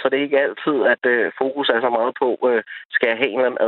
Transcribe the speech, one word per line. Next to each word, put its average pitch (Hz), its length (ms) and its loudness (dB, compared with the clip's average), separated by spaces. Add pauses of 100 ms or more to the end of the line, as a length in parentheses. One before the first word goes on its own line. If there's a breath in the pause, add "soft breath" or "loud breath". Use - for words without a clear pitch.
så 135 80 0
det 135 100 0
er 143 40 0
ikke 139 240 2
altid, 139 300 -2 (180)
at, - 120 -8
øh, 120 320 2
fokus 135 300 -2
er 117 120 2
så 123 100 0
meget 120 320 0
på, 131 60 2 (220)
øh, 113 120 2 (280 loud breath)
skal - 180 0
jeg 113 80 0
have 127 140 0
en 107 80 -6
eller 127 120 2
anden 123 180 0